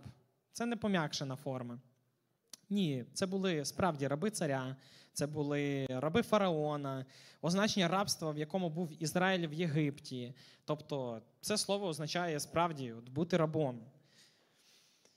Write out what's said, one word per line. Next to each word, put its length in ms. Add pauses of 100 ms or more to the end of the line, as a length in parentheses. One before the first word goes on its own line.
(520)
Це 140
не 100
пом'якшена 600
форма. 420 (920)
Ні, 340 (100)
це 120
були 380
справді 420
раби 240
царя, 460 (360)
це 140
були 640
раби 320
фараона, 840 (360)
означення 460
рабства, 420
в 80
якому 320
був 320
Ізраїль 460
в 40
Єгипті. 840 (300)
Тобто 580 (180)
це 180
слово 280
означає 540
справді 520
от 160
бути 280
рабом. 440 (1400)